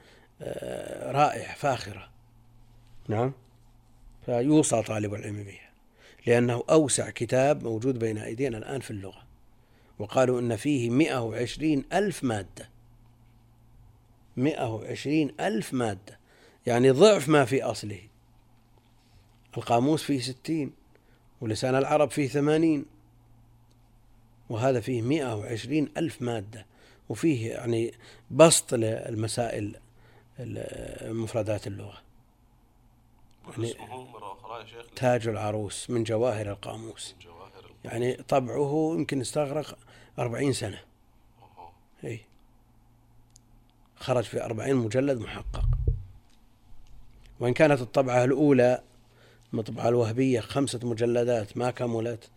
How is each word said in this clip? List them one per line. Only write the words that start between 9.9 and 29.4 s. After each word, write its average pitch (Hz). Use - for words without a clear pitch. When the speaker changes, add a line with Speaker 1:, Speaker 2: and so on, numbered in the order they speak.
Speaker 1:
وقالوا 123
إن 120
فيه 123
مائة 135
وعشرين 123
ألف 190
مادة، 107
مائة 127
وعشرين 131
ألف 190
مادة، 113
يعني 123
ضعف 156
ما 147
في 120
أصله. 104
القاموس 127
فيه 139
ستين، 131
ولسان 127
العرب 143
فيه 147
ثمانين، 151
وهذا 120
فيه 120
مائة 131
وعشرين 120
ألف 147
مادة، 110
وفيه 117
يعني 117
بسط 151
للمسائل 110